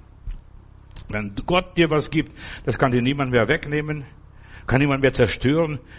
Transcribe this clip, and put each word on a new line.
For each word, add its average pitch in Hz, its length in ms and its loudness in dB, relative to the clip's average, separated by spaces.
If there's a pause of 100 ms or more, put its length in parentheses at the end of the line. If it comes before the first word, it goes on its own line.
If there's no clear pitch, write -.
(1080)
Wenn 104 260 -6 (100)
Gott 180 320 0
dir 165 120 4
was 151 200 0
gibt, 151 220 -2 (340)
das 120 120 -2
kann 131 140 2
dir 120 100 2
niemand 135 300 -2
mehr 117 160 4
wegnehmen, 151 580 -4 (600)
kann 127 140 2
niemand 139 220 2
mehr 131 100 6
zerstören, 151 680 2 (200)